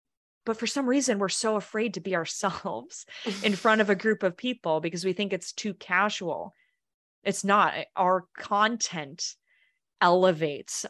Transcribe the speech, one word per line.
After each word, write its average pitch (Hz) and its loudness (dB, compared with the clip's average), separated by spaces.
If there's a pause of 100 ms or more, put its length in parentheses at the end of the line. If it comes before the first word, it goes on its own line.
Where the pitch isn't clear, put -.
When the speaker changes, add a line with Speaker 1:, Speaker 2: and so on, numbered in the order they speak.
(460)
Speaker 1:
But 220 -4
for 220 -4
some 269 -2
reason, 254 2
we're 196 0
so 220 0
afraid 214 -4
to 185 -8
be 185 -4
ourselves 170 -6 (200)
Speaker 2:
<laughs> 196 -6
Speaker 1:
in 214 2
front 220 4
of 202 2
a 202 4
group 208 0
of 180 0
people 175 -2
because 170 -4
we 185 0
think 202 -2
it's 180 -6
too 208 -6
casual. 180 -2 (680)
It's 196 -2
not. 196 4 (220)
Our 185 2 (120)
content 202 -2 (640)
elevates 175 4